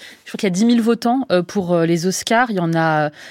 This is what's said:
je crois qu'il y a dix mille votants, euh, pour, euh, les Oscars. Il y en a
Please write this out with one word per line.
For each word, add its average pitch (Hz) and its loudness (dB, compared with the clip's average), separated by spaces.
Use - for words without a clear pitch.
je - -20
crois - -10
qu'il 214 -2
y 185 0
a - -
dix 185 0
mille 233 4
votants, 220 0
euh, 180 4
pour, 175 -4
euh, 165 2
les 170 0
Oscars. 226 0
Il 196 -4
y - 0
en 165 0
a 156 0